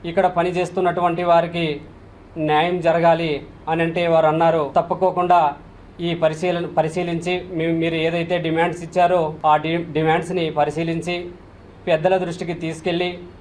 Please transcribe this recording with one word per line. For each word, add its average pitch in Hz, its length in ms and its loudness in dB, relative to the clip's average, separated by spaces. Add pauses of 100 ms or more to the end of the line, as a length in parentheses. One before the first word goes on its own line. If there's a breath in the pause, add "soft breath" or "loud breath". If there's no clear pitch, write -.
ఇక్కడ 180 200 0
పనిచేస్తున్నటువంటి 175 960 0
వారికి 170 580 2 (560)
న్యాయం 160 440 2
జరగాలి 165 640 2 (260)
అని 165 120 0
అంటే 170 260 0
వారు 160 200 4
అన్నారు, 160 500 2
"తప్పుకోకుండా 175 760 2 (480)
ఈ 170 140 -2
పరిశీలన, 165 500 0
పరిశీలించి 170 760 -2 (100)
మీ-, 165 220 -2
మీరు 165 220 -2
ఏదైతే 165 420 -2
డిమాండ్స్ 175 460 -2
ఇచ్చారో 175 500 2 (120)
ఆ 151 120 6
డి-, 165 360 -2
డిమాండ్స్ని 160 560 0
పరిశీలించి 165 800 -2 (600)
పెద్దల 175 300 2
దృష్టికి 170 360 -4
తీసుకెళ్ళి 175 680 -4 (220)